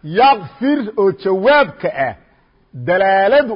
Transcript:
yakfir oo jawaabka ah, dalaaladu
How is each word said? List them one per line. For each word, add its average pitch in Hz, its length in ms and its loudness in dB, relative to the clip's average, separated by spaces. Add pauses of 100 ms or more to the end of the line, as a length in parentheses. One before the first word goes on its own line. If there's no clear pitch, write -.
yakfir 240 760 0 (180)
oo 196 140 2
jawaabka 190 760 0 (180)
ah, 107 80 -8 (580)
dalaaladu 196 840 0